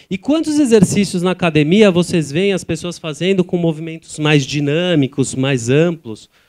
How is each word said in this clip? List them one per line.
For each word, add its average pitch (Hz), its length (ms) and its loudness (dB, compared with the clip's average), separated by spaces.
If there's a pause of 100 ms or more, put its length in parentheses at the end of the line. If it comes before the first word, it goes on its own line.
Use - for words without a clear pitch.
E 196 80 -8
quantos 302 420 -2
exercícios 208 640 2
na 185 100 0
academia 175 580 2
vocês 170 400 0
veem 185 220 0
as 185 140 -4
pessoas 170 340 -8
fazendo 180 440 -2
com 180 140 -4
movimentos 165 600 -6
mais 151 260 4
dinâmicos, 147 880 -2
mais 131 360 -2
amplos? 147 600 0 (180)